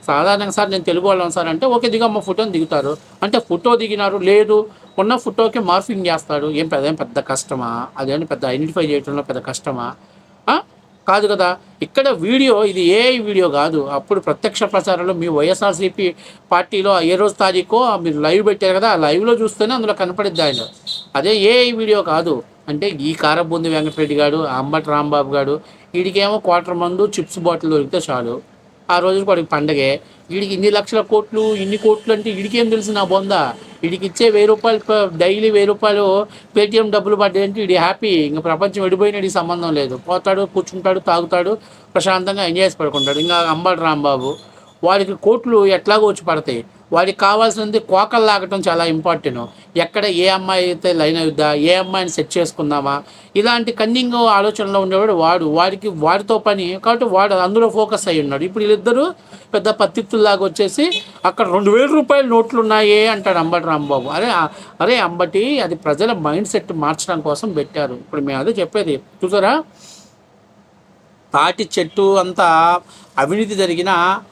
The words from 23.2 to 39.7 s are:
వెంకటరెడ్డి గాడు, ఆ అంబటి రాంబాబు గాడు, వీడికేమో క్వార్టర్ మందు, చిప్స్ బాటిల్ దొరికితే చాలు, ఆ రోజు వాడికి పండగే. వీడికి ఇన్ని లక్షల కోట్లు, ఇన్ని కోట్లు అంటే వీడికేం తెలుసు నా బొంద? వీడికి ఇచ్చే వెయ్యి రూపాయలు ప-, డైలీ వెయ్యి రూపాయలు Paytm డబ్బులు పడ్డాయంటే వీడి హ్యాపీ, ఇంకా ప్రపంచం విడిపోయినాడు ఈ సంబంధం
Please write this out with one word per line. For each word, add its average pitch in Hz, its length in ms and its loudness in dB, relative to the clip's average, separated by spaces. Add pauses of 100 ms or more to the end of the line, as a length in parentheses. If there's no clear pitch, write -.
వెంకటరెడ్డి 156 460 -2
గాడు, 147 300 0
ఆ 131 120 -4
అంబటి 147 320 -4
రాంబాబు 147 440 0
గాడు, 143 280 -2 (320)
వీడికేమో 196 440 0
క్వార్టర్ 175 360 0
మందు, 180 460 0
చిప్స్ 165 200 -8
బాటిల్ 165 320 -2
దొరికితే 147 280 0 (100)
చాలు, 123 320 -6 (500)
ఆ 175 80 4
రోజు 190 240 0
వాడికి 175 240 0
పండగే. 143 540 0 (280)
వీడికి 196 240 -4
ఇన్ని 202 180 2
లక్షల 208 300 0
కోట్లు, 214 540 0
ఇన్ని 196 220 -4
కోట్లు 214 360 0
అంటే 214 180 -4
వీడికేం 208 380 -2
తెలుసు 214 220 -2
నా 202 120 0
బొంద? 190 280 0 (520)
వీడికి 180 220 -4
ఇచ్చే 226 240 2
వెయ్యి 208 180 4
రూపాయలు 220 320 2
ప-, 208 380 0
డైలీ 202 320 2
వెయ్యి 202 180 4
రూపాయలు 202 580 2 (320)
Paytm 208 340 2
డబ్బులు 202 240 0
పడ్డాయంటే 196 440 0
వీడి 185 160 2
హ్యాపీ, 185 340 0
ఇంకా 156 320 0
ప్రపంచం 190 420 -2
విడిపోయినాడు 196 420 0
ఈ 190 40 -2
సంబంధం 170 440 -2